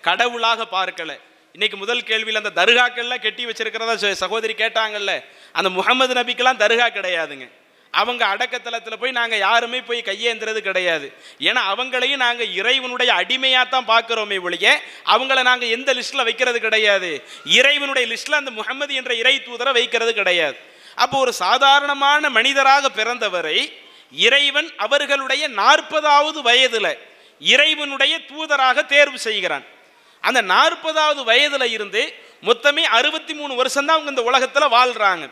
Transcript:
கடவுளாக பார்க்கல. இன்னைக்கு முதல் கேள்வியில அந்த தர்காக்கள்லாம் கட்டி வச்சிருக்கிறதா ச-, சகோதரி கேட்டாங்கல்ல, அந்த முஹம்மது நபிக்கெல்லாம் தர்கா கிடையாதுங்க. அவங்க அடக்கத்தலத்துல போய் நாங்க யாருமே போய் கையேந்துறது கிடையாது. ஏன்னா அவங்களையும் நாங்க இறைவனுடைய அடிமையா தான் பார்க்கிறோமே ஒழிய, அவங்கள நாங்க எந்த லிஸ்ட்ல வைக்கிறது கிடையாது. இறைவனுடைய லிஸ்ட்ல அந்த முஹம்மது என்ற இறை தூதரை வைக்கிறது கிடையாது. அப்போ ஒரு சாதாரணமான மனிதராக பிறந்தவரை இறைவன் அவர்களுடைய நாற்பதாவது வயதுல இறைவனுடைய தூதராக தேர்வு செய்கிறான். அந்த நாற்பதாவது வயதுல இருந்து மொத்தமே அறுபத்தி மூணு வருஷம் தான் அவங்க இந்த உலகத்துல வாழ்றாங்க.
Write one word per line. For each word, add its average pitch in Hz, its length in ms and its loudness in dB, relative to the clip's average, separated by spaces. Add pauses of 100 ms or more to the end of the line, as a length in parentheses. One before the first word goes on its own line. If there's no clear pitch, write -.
கடவுளாக 226 580 0 (120)
பார்க்கல. 180 340 -6 (420)
இன்னைக்கு 202 300 -4
முதல் 240 260 -4
கேள்வியில 220 340 -2
அந்த 208 180 -6
தர்காக்கள்லாம் 240 640 0
கட்டி 233 220 -6
வச்சிருக்கிறதா 226 560 -6
ச-, 202 220 -2
சகோதரி 214 300 -4
கேட்டாங்கல்ல, 214 580 -4 (460)
அந்த 190 100 0 (100)
முஹம்மது 254 420 2
நபிக்கெல்லாம் 247 420 0
தர்கா 226 240 4 (100)
கிடையாதுங்க. 160 500 -6 (540)
அவங்க 233 220 -2 (100)
அடக்கத்தலத்துல 226 680 -8
போய் 254 180 -4
நாங்க 226 180 -2
யாருமே 233 520 0
போய் 240 200 -4
கையேந்துறது 220 600 -4
கிடையாது. 175 380 -2 (420)
ஏன்னா 240 120 2 (120)
அவங்களையும் 254 540 -2
நாங்க 240 160 -2 (160)
இறைவனுடைய 247 520 0 (100)
அடிமையா 254 420 0 (120)
தான் 247 180 -2
பார்க்கிறோமே 226 540 0
ஒழிய, 175 200 -2 (480)
அவங்கள 262 360 2
நாங்க 247 160 0 (100)
எந்த 269 220 -2
லிஸ்ட்ல 247 300 -4
வைக்கிறது 233 380 0
கிடையாது. 208 440 2 (340)
இறைவனுடைய 269 680 2
லிஸ்ட்ல 285 280 -2
அந்த 269 100 -10
முஹம்மது 262 440 -8
என்ற 254 280 -4
இறை 269 140 4 (100)
தூதரை 240 260 -4
வைக்கிறது 233 480 0
கிடையாது. 170 380 0 (360)
அப்போ 277 300 0
ஒரு 240 80 0
சாதாரணமான 277 1040 2
மனிதராக 269 520 4 (100)
பிறந்தவரை 196 600 -4 (540)
இறைவன் 277 580 2 (140)
அவர்களுடைய 277 640 0
நாற்பதாவது 294 920 2 (100)
வயதுல 233 380 4 (540)
இறைவனுடைய 285 720 2 (160)
தூதராக 294 640 0
தேர்வு 277 320 4
செய்கிறான். 180 400 -4 (640)
அந்த 247 140 2
நாற்பதாவது 302 800 2 (100)
வயதுல 269 440 2
இருந்து 208 260 -4 (480)
மொத்தமே 285 340 2 (140)
அறுபத்தி 302 440 0
மூணு 285 200 -8
வருஷம் 269 260 -2
தான் 320 100 2
அவங்க 294 180 -4
இந்த 247 160 -2
உலகத்துல 262 360 2 (100)
வாழ்றாங்க. 214 540 2